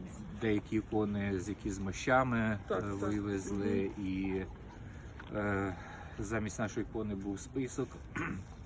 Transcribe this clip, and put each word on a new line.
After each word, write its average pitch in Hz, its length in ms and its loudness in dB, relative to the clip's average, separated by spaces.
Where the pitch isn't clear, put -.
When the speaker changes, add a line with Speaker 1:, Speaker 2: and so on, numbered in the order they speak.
Speaker 1:
деякі 107 340 2
ікони, 104 640 2
з 87 100 -4
які 104 220 -2
з 95 80 -2
мощами, 117 880 4
Speaker 2:
Так, - 120 2
Speaker 1:
е, - 20 0
Speaker 2:
так. 101 120 0
Speaker 1:
вивезли, 101 1040 2
Speaker 2:
Мгм. 98 100 -2
Speaker 1:
і, 95 340 2
е, 98 400 2
замість 107 400 -2
нашої 107 300 0
ікони 107 260 -2
був 98 240 -2
список. 127 480 -2
<clears throat> 165 120 0